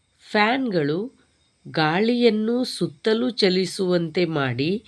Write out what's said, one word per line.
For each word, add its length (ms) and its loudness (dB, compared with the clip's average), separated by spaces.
ಫ್ಯಾನ್‌ಗಳು 840 0
ಗಾಳಿಯನ್ನು 960 2
ಸುತ್ತಲೂ 640 -2
ಚಲಿಸುವಂತೆ 960 0
ಮಾಡಿ 640 -2